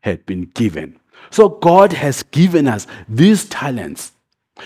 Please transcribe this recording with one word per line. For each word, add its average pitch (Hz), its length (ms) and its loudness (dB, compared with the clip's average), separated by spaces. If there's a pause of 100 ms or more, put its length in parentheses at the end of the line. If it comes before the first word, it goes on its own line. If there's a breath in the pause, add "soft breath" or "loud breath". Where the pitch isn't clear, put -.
had 92 240 -6
been 92 180 -8 (100)
given. 78 440 -6 (340 soft breath)
So 208 180 4
God 185 420 4
has 143 320 -6
given 165 440 0
us 107 200 -4 (220 loud breath)
these 175 400 2
talents. 123 640 -10 (520 loud breath)